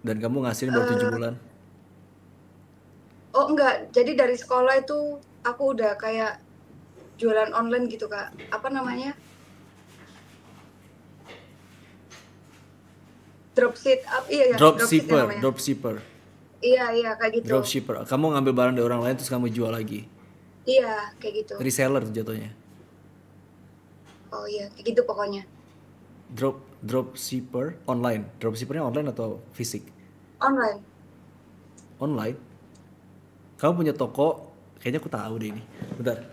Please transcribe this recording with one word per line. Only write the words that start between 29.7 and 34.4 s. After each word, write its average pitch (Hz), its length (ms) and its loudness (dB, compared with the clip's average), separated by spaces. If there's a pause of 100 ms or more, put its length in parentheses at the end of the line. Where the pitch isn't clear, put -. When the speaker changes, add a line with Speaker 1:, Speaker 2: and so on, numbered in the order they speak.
Speaker 2:
Online. 247 400 0 (1200)
Speaker 1:
Online. 131 400 -4 (1200)
Kamu 151 160 2
punya 156 180 0
toko, 139 600 -2 (240)